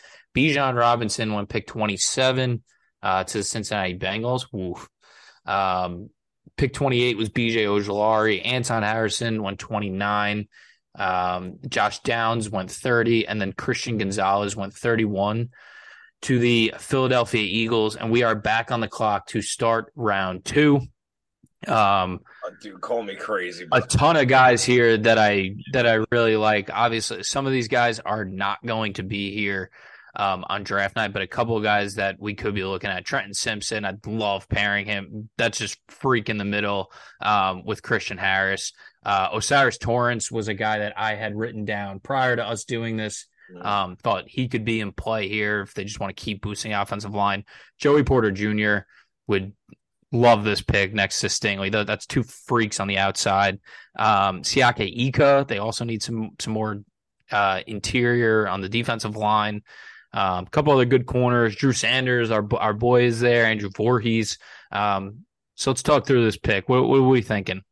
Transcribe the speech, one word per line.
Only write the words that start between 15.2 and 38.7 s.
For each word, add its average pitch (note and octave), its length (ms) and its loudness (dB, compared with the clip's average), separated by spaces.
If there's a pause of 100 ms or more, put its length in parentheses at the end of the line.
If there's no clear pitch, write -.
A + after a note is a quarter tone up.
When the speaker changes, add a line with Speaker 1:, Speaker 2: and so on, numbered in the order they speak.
Speaker 1:
to B2+ 160 2
the A#2 400 4
Philadelphia B2+ 640 2
Eagles, A2 540 0
and A2+ 140 -4
we A#2+ 120 4
are A2+ 120 2
back A2+ 380 -2
on A#2 80 -2
the G#2+ 80 -4
clock G#2 380 -2
to G#2+ 160 -6
start A2+ 520 -2
round G2 520 -2
two. D3 340 4 (880)
Um, G2 540 2 (240)
Speaker 2:
Oh, G#2 60 -8 (120)
dude, F#2+ 180 -16
call A#2 220 -4
me G2 140 -10
crazy, F2+ 480 -6
Speaker 1:
a E2 40 -18
Speaker 2:
but B2+ 220 0
Speaker 1:
ton D3+ 260 4
of C3+ 100 4
guys B2+ 380 6
here A#2+ 320 6
that A2 220 4
I, G2+ 380 2 (160)
that B2 140 2
I A2 240 4
really A2+ 260 4
like. G#2+ 360 2
Obviously, A2 520 -2
some C#3 220 -2
of C3+ 60 0
these B2 160 0
guys A#2+ 320 2
are G#2+ 240 -4
not F#2+ 400 -4
going A2 300 -4
to G#2+ 80 -8
be G2+ 320 -6
here, G2 360 -4 (460)
um, F#2+ 320 -2
on G2+ 160 -6
draft G2 320 -2
night, G#2+ 160 -2
but G#2 100 -4
a F#2 40 -6
couple A#2 300 -2
of G#2 60 -2
guys G#2 340 0
that G2 220 -2
we G2+ 160 -8
could G#2 200 -4
be F#2+ 100 -4
looking F#2+ 260 -6
at. F#2 140 -6
Trenton G2+ 300 -6
Simpson, G#2+ 500 -4
I'd G2+ 220 -6
love G#2 420 -4
pairing G2+ 380 -2
him. G#2+ 500 -8
That's A#2 220 0
just G#2 200 -6 (100)
freak A#2+ 400 -2
in G#2+ 100 -2
the G2 60 -4
middle, G2+ 460 -2 (300)
um, F#2+ 440 0
with G#2+ 180 -6
Christian G#2 360 -4
Harris. F#2+ 540 0 (320)